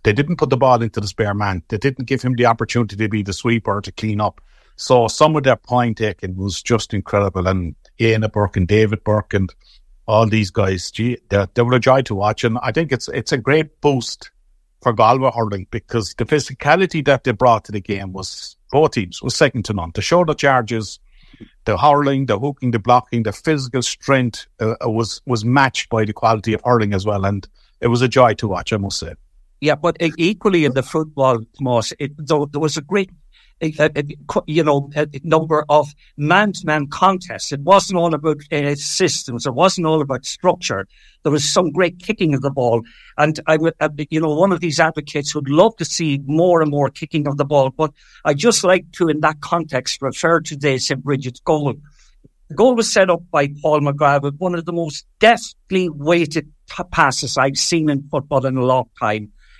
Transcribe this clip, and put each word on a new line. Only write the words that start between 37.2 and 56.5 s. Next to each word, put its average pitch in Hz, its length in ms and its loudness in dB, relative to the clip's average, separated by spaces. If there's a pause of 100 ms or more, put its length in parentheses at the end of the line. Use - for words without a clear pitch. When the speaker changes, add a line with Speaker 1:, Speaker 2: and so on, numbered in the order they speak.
Speaker 2:
It 143 80 -6
wasn't 185 380 4
all 170 160 2
about, 151 240 -2 (140)
uh, 147 240 -2
systems. 135 720 -4
It 131 80 -4
wasn't 170 320 2
all 156 140 2
about 135 260 -4
structure. 175 600 -2 (360)
There 147 100 0
was 147 140 0
some 180 240 2
great 175 280 0
kicking 175 360 -2
of 135 80 -2
the 139 80 -2
ball. 120 320 0 (360)
And 156 280 2
I 156 120 4
would, 160 220 0
uh, 156 80 0 (220)
you 156 100 -2
know, 160 140 0
one 190 180 2
of 175 80 -2
these 160 200 -2
advocates 151 540 -2
would 143 140 -4
love 170 280 4
to 170 80 -6
see 147 420 -4
more 165 360 4
and 151 80 0
more 143 200 0
kicking 151 360 -6
of 143 100 -4
the 147 100 0
ball. 139 240 2
But 156 220 -2 (320)
I 151 100 2
just 202 300 2
like 185 280 2
to, 175 160 0
in 151 120 0
that 156 220 0
context, 156 580 -4
refer 160 420 0
to 156 140 -10
the 139 220 0
Saint 127 240 -4
Bridget's 139 380 -4
goal. 147 340 0 (760)
The 156 60 -14
goal 240 200 4
was 226 180 -2
set 185 180 4
up 175 200 0
by 143 180 0 (120)
Paul 151 200 2
McGrath 143 420 2
with 143 160 -4
one 175 160 -2
of 165 120 -6
the 175 60 -6
most 165 320 -6 (140)
deftly 190 680 2
weighted 151 600 0 (220)